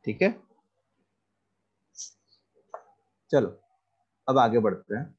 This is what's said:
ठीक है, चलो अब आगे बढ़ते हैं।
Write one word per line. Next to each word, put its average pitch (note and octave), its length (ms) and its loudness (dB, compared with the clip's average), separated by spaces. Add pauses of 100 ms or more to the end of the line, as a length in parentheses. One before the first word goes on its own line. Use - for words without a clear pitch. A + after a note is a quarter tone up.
ठीक A2 160 -6
है, G3 80 2 (3000)
चलो B2 180 2 (800)
अब C3 80 2
आगे A#2 220 4
बढ़ते G#2 360 -2
हैं। C3+ 100 -8 (120)